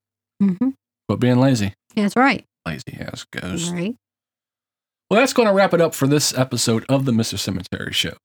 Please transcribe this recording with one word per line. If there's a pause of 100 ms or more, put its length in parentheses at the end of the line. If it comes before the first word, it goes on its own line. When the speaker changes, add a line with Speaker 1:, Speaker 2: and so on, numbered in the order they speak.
(440)
Speaker 1:
Mm-hmm. (380)
Speaker 2:
Quit
being
lazy. (220)
Speaker 1:
Yeah,
that's
right. (220)
Speaker 2:
Lazy
ass
ghost.
Speaker 1:
Right. (1120)
Speaker 2:
Well,
that's
gonna
wrap
it
up
for
this
episode
of
the
Mister
Cemetery
Show. (120)